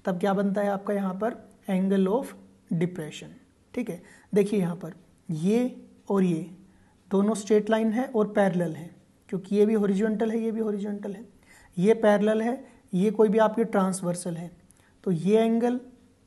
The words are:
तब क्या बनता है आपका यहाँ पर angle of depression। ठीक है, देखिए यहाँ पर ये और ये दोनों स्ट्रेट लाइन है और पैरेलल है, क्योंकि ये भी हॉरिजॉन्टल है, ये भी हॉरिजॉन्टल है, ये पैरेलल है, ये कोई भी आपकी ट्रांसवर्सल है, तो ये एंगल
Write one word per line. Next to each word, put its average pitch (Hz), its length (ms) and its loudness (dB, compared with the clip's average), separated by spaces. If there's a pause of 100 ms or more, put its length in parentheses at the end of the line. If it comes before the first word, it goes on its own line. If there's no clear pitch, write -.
तब 180 140 -2
क्या 196 140 2
बनता 202 280 0
है 202 80 0
आपका 196 240 -4
यहाँ 196 200 -2 (100)
पर 233 120 -2 (340)
angle 190 440 2
of 277 220 -4 (400)
depression। 165 540 -6 (440)
ठीक 247 160 -6
है, 170 120 -10 (320)
देखिए 202 260 2
यहाँ 175 160 0
पर 165 180 -14 (360)
ये 208 460 0 (340)
और 196 140 2
ये 165 260 -2 (640)
दोनों 202 240 2
स्ट्रेट 208 340 0
लाइन 220 240 0
है 254 140 -2
और 214 260 0
पैरेलल 175 400 0
है, 160 160 -14 (400)
क्योंकि - 260 -6
ये 208 100 6
भी 220 80 2
हॉरिजॉन्टल 214 580 0
है, 226 80 -2
ये 226 120 -2
भी 220 80 -6
हॉरिजॉन्टल 208 520 -4
है, 196 140 -12 (520)
ये 202 160 4
पैरेलल 214 480 2
है, 240 220 -4 (300)
ये 190 180 2
कोई 214 180 4
भी 208 80 2
आपकी 220 280 2
ट्रांसवर्सल 185 680 -2
है, 170 160 -12 (520)
तो 196 80 -2
ये 180 280 4
एंगल 233 400 2 (480)